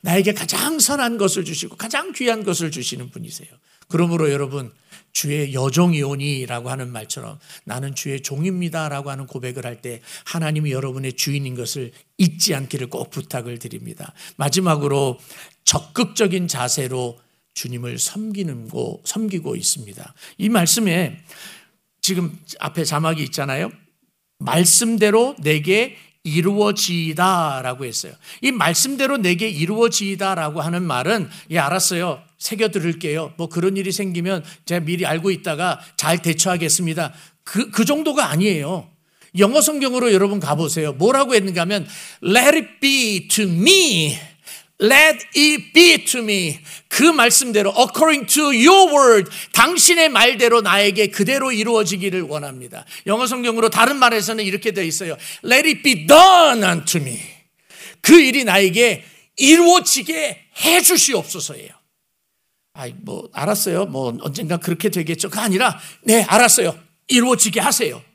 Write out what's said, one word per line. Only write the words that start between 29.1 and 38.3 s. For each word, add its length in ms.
내게 320
이루어지이다"라고 1120
하는 220
말은 460
"예, 60
알았어요. 640
새겨 320
들을게요. 680
뭐 100
그런 300
일이 140
생기면 520
제가 200
미리 200
알고 260
있다가 480
잘 240
대처하겠습니다." 920
그, 280
그 140
정도가 440
아니에요. 600